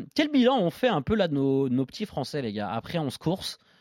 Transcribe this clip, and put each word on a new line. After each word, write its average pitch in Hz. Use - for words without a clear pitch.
quel 302
bilan 254
on 170
fait -
un 165
peu -
là 190
de 147
nos, 135
nos 127
petits 208
Français, 143
les 110
gars, 104
après 113
onze 143
courses ? -